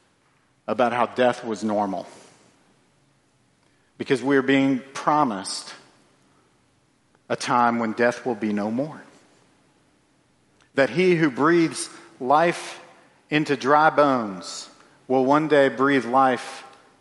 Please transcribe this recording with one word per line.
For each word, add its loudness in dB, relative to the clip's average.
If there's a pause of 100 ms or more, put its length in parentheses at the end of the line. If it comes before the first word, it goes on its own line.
(680)
about 0
how 0
death -2
was -6
normal. -4 (1900)
Because -2
we 2
are 4
being 2 (140)
promised -4 (1500)
a -2
time 0
when -4
death 0
will -4
be -4
no -2
more. -8 (1700)
That 4
he 2
who 0
breathes 0 (300)
life 0 (480)
into 0
dry 4
bones 0 (380)
will 2
one 2
day 4
breathe 0
life 0 (380)